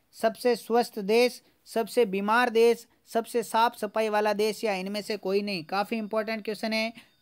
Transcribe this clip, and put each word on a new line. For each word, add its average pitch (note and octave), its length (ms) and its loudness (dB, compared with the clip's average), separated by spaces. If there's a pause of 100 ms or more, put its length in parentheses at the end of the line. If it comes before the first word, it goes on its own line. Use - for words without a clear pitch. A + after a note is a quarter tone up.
(160)
सबसे A3+ 420 0
स्वस्थ A#3 440 0
देश, A#3 400 2 (260)
सबसे A#3 400 0
बीमार G#3 440 2
देश, A#3 360 4 (200)
सबसे A3+ 360 -2
साफ A#3+ 340 0
सफाई A3 320 -2
वाला G#3+ 240 2
देश G#3 300 -2
या G#3+ 120 0
इनमें G3 260 -6
से G#3+ 160 -6
कोई G3 240 -2
नहीं। G3+ 240 -4
काफ़ी G3+ 320 -2
इंपॉर्टेंट A3 480 -4
क्वेश्चन A3 280 -4
है। A3 200 -2 (280)